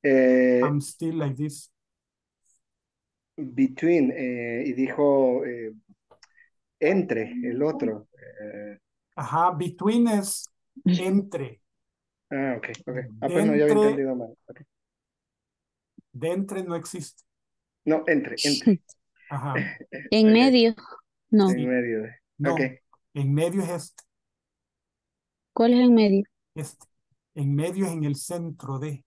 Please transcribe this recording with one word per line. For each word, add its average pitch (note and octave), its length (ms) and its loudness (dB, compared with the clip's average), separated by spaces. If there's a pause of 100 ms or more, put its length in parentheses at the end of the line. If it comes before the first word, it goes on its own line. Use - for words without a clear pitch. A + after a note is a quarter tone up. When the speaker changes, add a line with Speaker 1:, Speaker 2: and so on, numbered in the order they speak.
Speaker 1:
Eh, B2+ 600 4
Speaker 2:
I'm C#3+ 180 0
still D#3+ 360 -8
like C#3+ 180 -4
this. D3 340 -8 (1700)
Speaker 1:
between, C3+ 760 0
eh, A#2+ 560 -6
y B2+ 60 -4
dijo, C3+ 720 2
eh, A#2 280 -10 (1040)
entre, D3 520 0 (120)
el B2 200 -4
otro. A#2 500 -4
Eh. G#2 640 -16 (380)
Speaker 2:
Ajá, D#3+ 360 0
between F#3+ 560 0
es G3+ 420 -2 (360)
entre. F3+ 760 -2 (680)
Speaker 1:
Ah, C3+ 280 -4
ok, - 100 -12 (200)
ok. B2+ 100 -8 (240)
Ah, - 60 -4
Speaker 2:
De - 60 -2
Speaker 1:
pues - 120 2
no, D3 100 2
yo D3 80 4
había D3+ 40 4
Speaker 2:
entre, C#3+ 220 4
Speaker 1:
entendido C3+ 260 -2
mal. A#2+ 220 -12 (100)
Ok. - 140 -20 (1500)
Speaker 2:
de D#3 180 -4
entre G3 320 -6
no F3 120 -6
existe. E3+ 480 -12 (640)
Speaker 1:
No, D#3 220 0
entre, D3 360 0
entre. D#3 380 2 (240)
Speaker 3:
<laughs> - 260 -20
Speaker 2:
Ajá. C#3+ 240 -6 (560)
Speaker 3:
En A3 160 6
Speaker 1:
Ok. G#3+ 60 8
Speaker 3:
medio, A#3 420 6 (560)
no. G3+ 180 6
Speaker 1:
En F3 180 -2
medio A#2+ 360 -2
de. A#2 120 -14 (220)
Speaker 2:
No, C#3 160 0
Speaker 1:
Ok. C#3 80 0 (540)
Speaker 2:
en C#3 180 0
medio F3 300 0
es E3 60 -6
este. - 340 -10 (1500)
Speaker 3:
¿Cuál A#3 200 4
es B3 60 6
en B3 160 8
medio? G3+ 280 4 (320)
Speaker 2:
Este. - 300 -12 (500)
En C#3+ 200 -2
medio F#3 320 -2
es E3+ 60 -4
en D#3+ 100 -4
el C#3+ 120 -2
centro D#3 640 -10
de. D3 280 -10